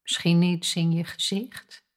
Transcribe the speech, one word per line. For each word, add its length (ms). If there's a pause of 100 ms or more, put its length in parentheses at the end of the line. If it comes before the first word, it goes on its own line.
misschien 400
iets 340
in 160
je 120
gezicht. 800 (100)